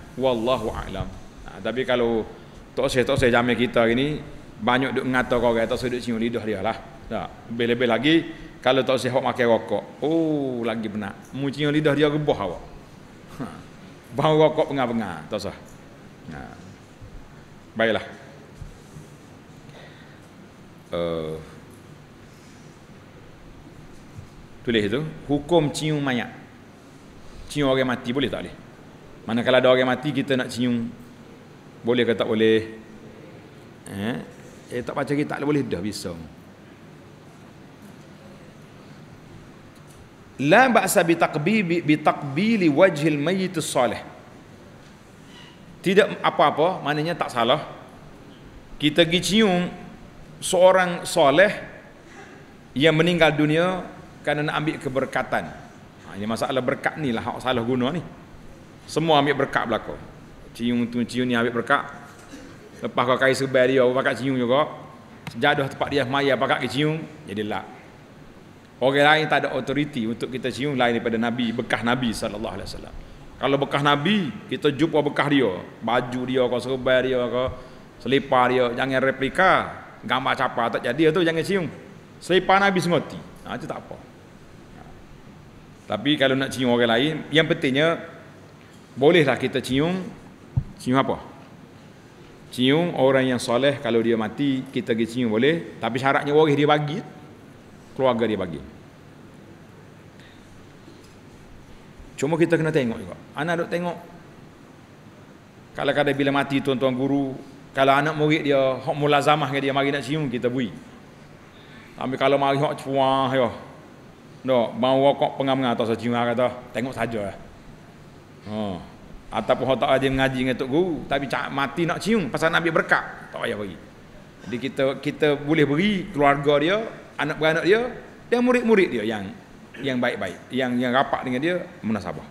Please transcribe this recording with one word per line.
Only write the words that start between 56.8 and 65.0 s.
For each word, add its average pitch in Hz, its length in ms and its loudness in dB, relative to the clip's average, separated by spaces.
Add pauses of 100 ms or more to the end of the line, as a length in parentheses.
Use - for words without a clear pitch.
ni 143 120 -2
lah, 107 120 -4
hak - 200 -6
salah 123 200 0
guna 127 320 0
ni. 170 80 -4 (840)
Semua 156 320 2
ambil 139 240 2
berkat - 240 -2
belaka. 104 280 -4 (600)
Cium 120 340 -2
tu, 120 160 -4
cium 123 220 -4
ni, 123 100 0
ambil 117 240 0
berkat. 139 240 0 (920)
Lepas 123 260 -2
kau 127 140 2
kais 131 180 4
sebai 131 380 2
dia, 127 80 6
kau 127 120 4
pakat 131 280 0
cium 135 160 -2
juga. 127 320 2 (580)